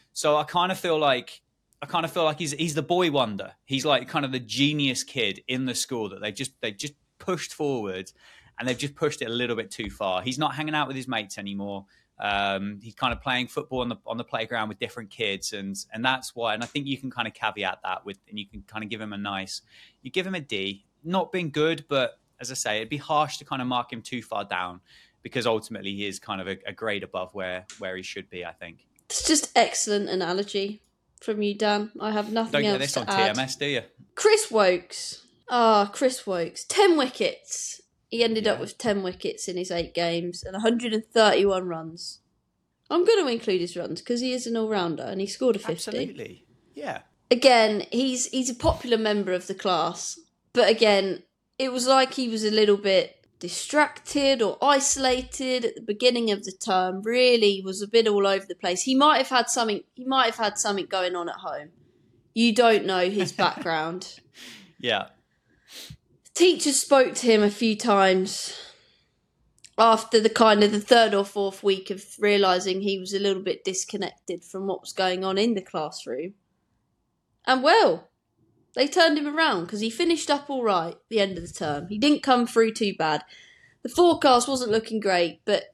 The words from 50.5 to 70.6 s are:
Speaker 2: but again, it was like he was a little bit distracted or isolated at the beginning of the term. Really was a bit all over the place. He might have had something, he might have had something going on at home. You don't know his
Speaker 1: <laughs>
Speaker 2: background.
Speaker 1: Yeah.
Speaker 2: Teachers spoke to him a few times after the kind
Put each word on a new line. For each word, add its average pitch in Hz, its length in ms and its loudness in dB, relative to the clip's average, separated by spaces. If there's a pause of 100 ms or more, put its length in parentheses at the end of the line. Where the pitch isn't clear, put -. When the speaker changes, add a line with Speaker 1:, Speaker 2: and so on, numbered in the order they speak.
Speaker 2:
but 202 180 6
again, 202 540 2 (340)
it 262 140 -2
was 247 140 -4
like 262 280 4
he 254 140 -2
was 220 160 -2
a 214 60 0
little 208 260 6
bit 196 500 0 (140)
distracted 277 1000 0
or 202 220 0
isolated 254 1000 2
at - 100 -4
the - 80 -16
beginning 233 480 2
of 202 140 -2
the 190 80 -12
term. 185 500 -2
Really 226 640 4
was 190 180 -6
a 202 60 -6
bit 226 180 4
all 202 220 4
over 196 180 0
the 180 80 -10
place. 180 280 -4
He 262 120 0
might 285 240 6
have 269 100 0
had 240 220 0
something, 226 320 -2 (120)
he 247 100 -16
might 262 220 2
have 226 100 -2
had 208 220 -2
something 196 280 -2
going 180 300 -2
on 170 120 -6
at - 80 -10
home. 151 340 -10 (640)
You 226 220 4
don't 226 320 4
know 185 240 0
his 202 220 -2
Speaker 1:
<laughs> 196 120 -4
Speaker 2:
background. 165 760 -4 (580)
Speaker 1:
Yeah. 107 300 -2 (1300)
Speaker 2:
Teachers 320 460 4
spoke 269 340 4
to 247 120 -4
him 220 160 6
a 208 80 6
few 214 260 0
times 196 800 2 (1200)
after 220 420 6
the 214 100 4
kind 214 320 6